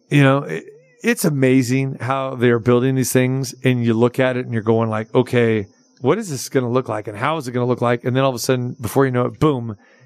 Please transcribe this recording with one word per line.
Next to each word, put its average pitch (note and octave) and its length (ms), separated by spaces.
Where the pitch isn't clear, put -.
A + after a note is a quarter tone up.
you D3 140
know, C#3 200
it, - 200
it's A#3 220
amazing C3+ 720
how C3+ 360
they're A#2+ 240
building B2 360
these B2+ 160
things, C3 420
and B2 180
you A#2 120
look A#2+ 220
at B2+ 200
it B2+ 80
and A#2+ 80
you're A2 100
going A2+ 260
like, G#2+ 240
"Okay, A#2 540
what C#3 180
is A3 120
this C3+ 180
gonna B2 240
look B2+ 160
like, G#2+ 220
and G#2 80
how C#3+ 180
is C3 140
it - 20
gonna B2 140
look B2 160
like?" A#2+ 240
And B2 100
then C3 80
all C3+ 60
of B2+ 60
a A2+ 40
sudden, B2+ 400
before C3+ 260
you C3 60
know B2 140
it, A#2+ 160
boom, A#2+ 340